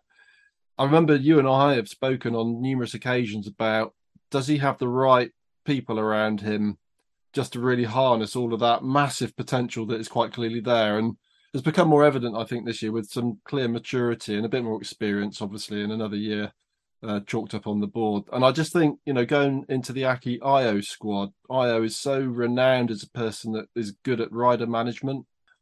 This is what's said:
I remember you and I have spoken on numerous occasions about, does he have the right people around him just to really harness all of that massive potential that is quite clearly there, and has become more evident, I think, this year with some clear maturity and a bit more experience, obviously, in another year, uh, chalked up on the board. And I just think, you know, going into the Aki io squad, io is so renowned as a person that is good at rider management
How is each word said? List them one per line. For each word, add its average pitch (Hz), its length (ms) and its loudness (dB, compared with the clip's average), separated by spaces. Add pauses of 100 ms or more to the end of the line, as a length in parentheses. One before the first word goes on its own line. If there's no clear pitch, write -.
(760)
I 135 80 2
remember 156 280 6
you 147 260 6
and 135 80 4
I 139 260 6
have 113 160 -2
spoken 127 460 -4
on 117 260 -2
numerous 127 320 -2
occasions 110 540 -2
about, 110 460 -2 (380)
does 131 160 -2
he 147 120 2
have 139 180 0
the 127 100 -2
right 127 420 4 (360)
people 120 340 -2
around 107 400 0
him 104 380 -2 (560)
just 131 180 -4
to 123 80 -10
really 123 240 2
harness 113 500 2
all 120 200 -2
of 107 80 -2
that 117 200 4
massive 131 540 0
potential 123 520 -4
that 113 120 -4
is 113 80 -8
quite 113 240 0
clearly 117 300 -4
there, 110 360 2
and 113 200 0 (340)
has 131 100 -6
become 160 280 4
more 147 160 8
evident, 120 320 2
I 113 80 -4
think, 120 200 -6
this 117 160 -6
year 110 120 -4
with 113 160 -4
some 117 340 -4
clear 135 240 -2
maturity 117 720 -2
and 110 80 -2
a 110 40 -4
bit 123 140 -2
more 110 160 -4
experience, 101 600 -4
obviously, 104 420 -8
in 107 80 -4
another 107 240 -6
year, 104 380 -4 (500)
uh, 104 240 -4
chalked 110 260 -4
up 107 140 -8
on 104 140 -2
the 104 60 -2
board. 104 440 -2
And 127 140 2
I 131 80 6
just 156 180 -2
think, 160 340 2
you 143 60 -4
know, 123 140 2
going 139 420 0
into 127 240 -4
the 131 140 -4
Aki 123 360 -2
io 127 380 2
squad, 101 540 -6 (160)
io 120 340 2
is 113 140 -4
so 135 240 -2
renowned 123 680 2
as 107 140 -6
a - 60 -18
person 113 420 -6
that 110 240 -6
is 107 160 -4 (120)
good 120 180 -2
at 113 100 -4
rider 117 360 2
management 120 580 -4 (360)